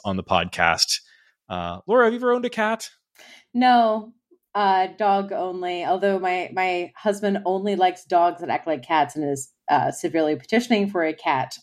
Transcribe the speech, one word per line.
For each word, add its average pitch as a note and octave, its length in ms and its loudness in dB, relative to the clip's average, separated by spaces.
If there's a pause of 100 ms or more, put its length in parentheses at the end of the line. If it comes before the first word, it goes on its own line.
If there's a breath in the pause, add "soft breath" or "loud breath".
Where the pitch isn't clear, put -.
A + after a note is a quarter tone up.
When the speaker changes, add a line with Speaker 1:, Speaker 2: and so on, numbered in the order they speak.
Speaker 1:
on G2 100 -4
the F#2 80 -6
podcast. F2 800 0 (480 soft breath)
Uh, F2 360 -8
Laura, A#3+ 200 4
have A3+ 80 2
you A#3+ 60 -6
ever B3 120 0
owned B3 140 -2
a A#3+ 40 -4
cat? A3 400 -4 (640 loud breath)
Speaker 2:
No, A#3 600 4 (400)
uh, F#3+ 340 2 (100)
dog G3 360 2
only. F3+ 500 -6
Although F#3+ 360 0
my, F3+ 340 -2
my F3+ 420 -2
husband G3+ 500 -2
only F#3+ 300 -2
likes F3+ 300 0
dogs F3 340 2
that E3 100 -8
act C3+ 180 -4
like D3 160 -2
cats D3+ 340 0
and D3+ 120 -2
is, C#3 220 -6 (180)
uh, C#3+ 220 2
severely D3+ 460 -2
petitioning A3 520 0
for F#3 140 -2
a D#3 100 -2
cat. C#3+ 500 -2